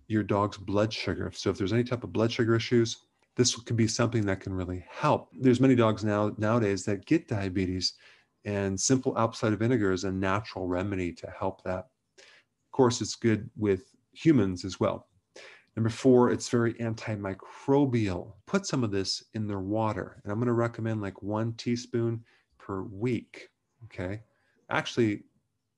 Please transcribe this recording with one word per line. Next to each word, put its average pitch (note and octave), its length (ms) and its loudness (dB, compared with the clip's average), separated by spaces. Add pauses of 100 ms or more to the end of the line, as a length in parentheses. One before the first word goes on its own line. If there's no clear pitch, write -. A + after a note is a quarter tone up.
your G#2+ 160 2
dog's G#2 340 0
blood G2+ 340 0
sugar. F#2 420 -4
So - 160 -2
if F#2 80 0
there's F#2+ 140 -2
any A#2 140 2
type A#2+ 180 -6
of F#2+ 80 -10
blood G#2+ 180 2
sugar A#2 240 2
issues, A#2 440 2 (400)
this B2 180 2
could - 220 -4
be A2+ 100 4
something A2+ 380 0
that F#2+ 160 -2
can G2 100 -8
really F2+ 380 -6
help. - 400 0 (100)
There's B2+ 220 6
many C3+ 120 8
dogs A2 300 4
now, G#2 340 0
nowadays G#2+ 460 0
that G2+ 220 -4
get E3 240 0
diabetes, F#2 640 -2 (500)
and G2+ 340 -2
simple C3 400 0
apple A2+ 180 0
cider G#2+ 200 0
vinegar G#2 380 2
is F2+ 100 -2
a F#2+ 80 -2
natural F#2+ 560 -2
remedy F#2 460 -2
to F2+ 260 -14
help - 240 -6
that. F#2 240 -6 (300)
Of - 560 -20
course, A#2+ 260 4
it's - 160 -6
good A2 400 0
with G2+ 400 -2 (160)
humans G2+ 540 2
as F#2 160 -4
well. F#2 260 -2 (720)
Number A2+ 120 2
four, B2 400 6
it's G2+ 200 -2
very A#2 240 2
antimicrobial. A2 1600 -2 (120)
Put G3 200 -2
some C3+ 180 -2
of G#2+ 80 -2
this G2 320 -4 (100)
in G#2+ 140 -4
their G2+ 140 -4
water, G#2 600 -4
and G#2 100 -6
I'm A2 60 -4
gonna A#2+ 120 0
recommend, A2+ 480 -2
like, G2 240 -8
one G#2+ 300 -4
teaspoon A#2 680 -4 (360)
per F#2+ 240 -8
week, G2 640 -6 (380)
okay? G2 380 -8 (460)
Actually, A#2 540 0 (540)